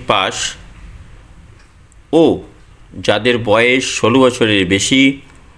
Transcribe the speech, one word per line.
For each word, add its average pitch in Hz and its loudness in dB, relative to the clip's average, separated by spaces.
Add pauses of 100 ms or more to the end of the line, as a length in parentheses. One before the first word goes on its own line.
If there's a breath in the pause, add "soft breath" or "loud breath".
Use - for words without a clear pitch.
পাস 104 -4 (1600)
ও 147 2 (580)
যাদের 110 -2
বয়স 117 0
ষোলো 120 0
বছরের 110 2
বেশি, 135 0 (360)